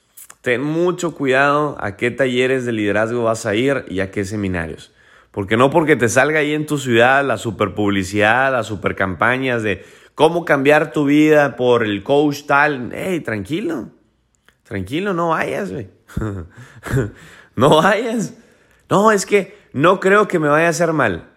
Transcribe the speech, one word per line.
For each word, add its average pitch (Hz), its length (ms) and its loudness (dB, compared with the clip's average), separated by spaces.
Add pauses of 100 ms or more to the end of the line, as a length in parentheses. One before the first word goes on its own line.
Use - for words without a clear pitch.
(420)
ten 123 200 -2
mucho 170 520 -2
cuidado 143 640 0
a 101 160 -8
qué 123 140 -2
talleres 127 540 0
de 120 80 -4
liderazgo 110 520 -2
vas 110 200 -2
a 104 100 -2
ir 135 340 0
y 92 120 -6
a 95 100 -4
qué 101 140 -4
seminarios. 92 680 -6 (380)
Porque 101 260 -4
no 127 120 4
porque 151 280 2
te 117 120 0
salga 135 300 2
ahí 151 160 -2
en 151 100 -4
tu 151 140 -4
ciudad 127 460 4
la 123 120 -2
superpublicidad, 104 1160 0
las 117 140 -2
supercampañas 107 960 -2
de 101 220 -4 (300)
cómo 165 300 2
cambiar 151 480 2
tu 151 120 0
vida 147 520 4
por 120 280 2
el 101 180 -4
coach 143 440 0
tal. 143 480 0
Ey, 180 260 -6
tranquilo, 113 680 -6 (720)
tranquilo, 127 500 -6
no 170 180 -2
vayas, 180 400 -4
güey. 110 200 -10 (260)
<laughs> 107 920 -6 (460)
No 156 260 4
vayas. 220 520 -2 (540)
"No, 202 220 4
es 202 160 0
que 202 320 -2 (140)
no 170 280 4
creo 196 280 4
que 180 100 -2
me 156 100 0
vaya 156 200 4
a - 20 2
hacer 165 220 0
mal". 113 440 -2